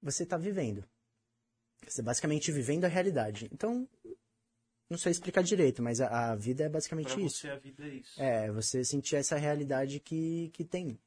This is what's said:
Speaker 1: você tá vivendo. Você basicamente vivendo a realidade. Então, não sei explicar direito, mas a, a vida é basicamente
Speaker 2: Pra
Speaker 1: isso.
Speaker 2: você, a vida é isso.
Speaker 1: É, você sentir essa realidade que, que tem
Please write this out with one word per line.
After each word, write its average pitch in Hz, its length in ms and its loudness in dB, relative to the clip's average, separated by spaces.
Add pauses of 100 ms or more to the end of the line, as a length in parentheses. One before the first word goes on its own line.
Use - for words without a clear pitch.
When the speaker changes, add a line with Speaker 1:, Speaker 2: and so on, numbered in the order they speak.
Speaker 1:
você 170 240 -2
tá 175 100 -2
vivendo. 160 460 -2 (1040)
Você - 160 -6
basicamente 147 480 0
vivendo 147 360 0
a - 20 6
realidade. 131 640 0
Então, 247 360 -2 (1000)
não 170 80 -4
sei 175 140 2
explicar 180 320 2
direito, 170 360 6
mas 117 200 2
a, 117 320 2
a - 20 0
vida 123 300 0
é 151 40 2
basicamente 151 460 -2
Speaker 2:
Pra 202 80 0
Speaker 1:
isso. 147 160 0
Speaker 2:
você, 147 120 -8
a 139 60 -6
vida 139 280 -16
é 147 60 -8
isso. 131 300 -12
Speaker 1:
É, 113 300 2
você 110 340 0
sentir 143 300 0
essa 143 220 2
realidade 143 640 0
que, 165 520 -2
que 170 120 -6
tem 165 420 -6